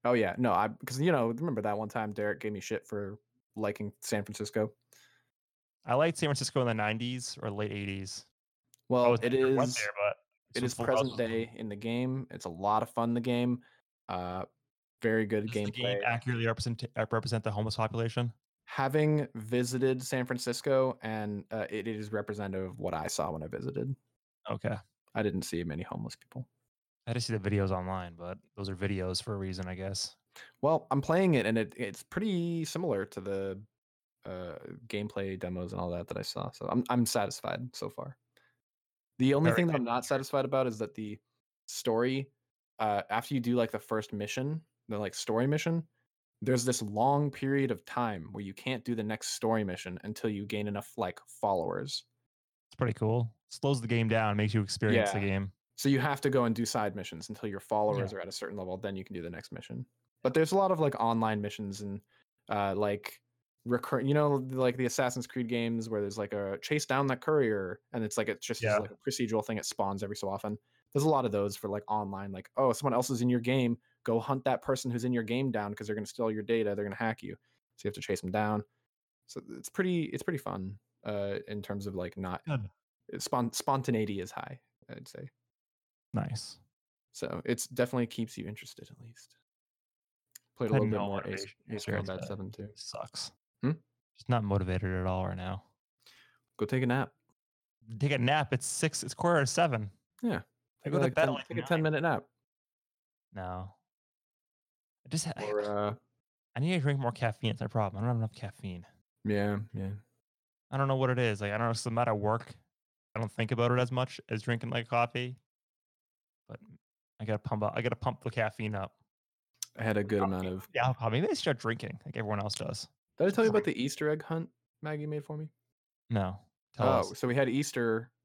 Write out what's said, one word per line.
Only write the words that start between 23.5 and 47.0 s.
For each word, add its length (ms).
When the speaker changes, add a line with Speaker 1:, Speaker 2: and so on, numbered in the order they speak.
Speaker 2:
Okay. 300
Speaker 1:
I 80
didn't 200
see 220
many 180
homeless 340
people. 320
Speaker 2:
I 60
just 120
see 100
the 140
videos 220
online, 420
but 240
those 140
are 80
videos 460
for 120
a 40
reason, 280
I 80
guess. 420
Speaker 1:
Well, 280
I'm 100
playing 340
it, 120
and 120
it, 180
it's 260
pretty 600
similar 420
to 140
the, 420
uh, 320
gameplay 500
demos 340
and 80
all 100
that 180
that 100
I 40
saw, 300
so 180
I'm, 200
I'm 160
satisfied 680
so 140
far. 280
The 160
only 160
Speaker 2:
Very 20
Speaker 1:
thing 140
that 80
I'm 100
Speaker 2:
good. 0
Speaker 1:
not 200
satisfied 400
about 220
is 120
that 160
the 260
story, 640
uh, 320
after 240
you 60
do, 160
like, 160
the 60
first 340
mission, 500
the, 100
like, 160
story 320
mission, 400
there's 240
this 180
long 480